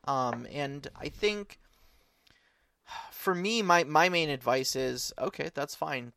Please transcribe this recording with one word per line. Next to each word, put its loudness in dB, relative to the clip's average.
Um, 0
and -6
I -8
think, -4
for 0
me, 2
my, 6
my 6
main 2
advice 0
is, -2
okay, -4
that's -6
fine. -4